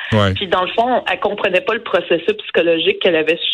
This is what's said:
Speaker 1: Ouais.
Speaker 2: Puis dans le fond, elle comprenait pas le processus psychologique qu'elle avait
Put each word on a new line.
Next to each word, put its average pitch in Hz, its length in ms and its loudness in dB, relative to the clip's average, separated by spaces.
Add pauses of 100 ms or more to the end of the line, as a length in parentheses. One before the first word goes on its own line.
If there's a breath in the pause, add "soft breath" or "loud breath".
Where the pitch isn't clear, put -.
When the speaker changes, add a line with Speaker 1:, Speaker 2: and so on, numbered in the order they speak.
(120)
Speaker 1:
Ouais. 196 220 4
Speaker 2:
Puis 196 140 -6
dans 185 140 2
le 180 100 -2
fond, 233 380 2
elle 185 100 -2
comprenait - 400 0
pas 220 140 -2
le 220 80 -4
processus - 520 0 (100)
psychologique 165 560 0
qu'elle 180 160 2
avait 160 220 0 (160)